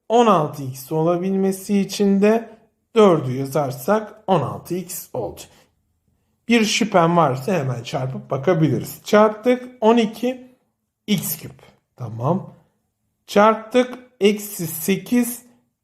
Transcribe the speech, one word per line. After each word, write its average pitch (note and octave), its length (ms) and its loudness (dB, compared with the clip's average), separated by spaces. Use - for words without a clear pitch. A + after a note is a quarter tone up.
on A#3 180 4
altı D3+ 360 2
x C3 300 -10
olabilmesi F#3+ 880 0
için G3 440 0
de A3 280 2
dördü D#3 400 4
yazarsak C#3+ 920 -4
on F#3 140 2
altı B2 340 -8
x - 380 -10
oldu. G2+ 280 -10
Bir A3+ 160 4
şüphem F3+ 520 2
varsa C#3+ 360 0
hemen C3 300 -4
çarpıp C3 480 -8
bakabiliriz. C#3 760 -2
Çarptık, G#3+ 640 2
on A3+ 160 4
iki A#3+ 600 -2
x G3 320 -4
küp. - 160 -18
Tamam. A#2+ 580 -6
Çarptık, A3 720 2
eksi G3+ 460 0
sekiz A#3 760 -2